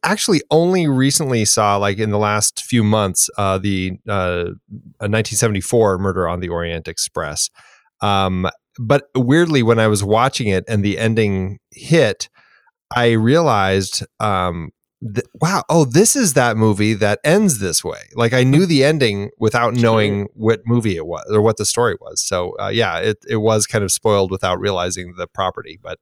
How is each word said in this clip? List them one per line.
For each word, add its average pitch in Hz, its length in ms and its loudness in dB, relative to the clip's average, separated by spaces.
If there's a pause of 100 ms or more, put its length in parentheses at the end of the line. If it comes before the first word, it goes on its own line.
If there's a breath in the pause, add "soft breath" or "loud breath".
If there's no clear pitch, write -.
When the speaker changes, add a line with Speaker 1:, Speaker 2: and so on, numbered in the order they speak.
Speaker 1:
actually 185 440 0
only 170 380 2
recently 131 580 2
saw, 104 320 2
like, 101 220 -2
in 107 120 -2
the 104 80 0
last 104 440 0
few 117 220 2
months, 104 520 2
uh, 95 220 0
the, 92 400 -4 (100)
uh, 90 420 -2 (500)
a 104 80 -4
nineteen 107 280 -2
seventy-four 104 640 2
Murder 92 300 -2
on 87 100 -4
the 90 120 -8
Orient 85 360 -6
Express. - 640 -8 (500 soft breath)
Um, 95 480 0 (280)
but 131 280 0 (100)
weirdly, 139 480 2
when 113 160 4
I 110 80 4
was 104 160 2
watching 110 460 0
it 95 180 0
and 104 180 0
the 101 140 -2
ending 101 640 -2 (100)
hit, 127 580 0 (680 soft breath)
I 120 180 2
realized, 110 920 2 (140)
um, 90 520 -4 (300)
th-, 110 240 -8 (160)
wow, 175 280 -2
oh, 160 160 4
this 147 320 2
is 214 180 0
that 120 220 2
movie 110 380 2
that 104 280 0
ends 170 380 2
this 90 240 -4
way. 76 160 -8 (160)
Like, 117 160 0
I 127 100 2
knew 143 240 4
the 147 160 2
ending 120 560 0
without 117 360 0
Speaker 2:
Sure. 123 80 2
Speaker 1:
knowing 107 520 2
what 110 320 -2
movie 113 300 0
it 80 100 -8
was 82 240 -10
or 107 100 2
what 107 160 2
the 104 80 -6
story 110 360 -2
was. - 200 -8
So, 90 380 -4
uh, 101 100 -6
yeah, 95 300 -2
it, 104 200 -2 (100)
it 113 80 -2
was 107 320 0
kind 107 160 -2
of 92 80 -4
spoiled 98 400 0
without 92 260 -2
realizing 90 580 -6
the 87 120 -10
property, 92 520 -8
but, 87 220 -14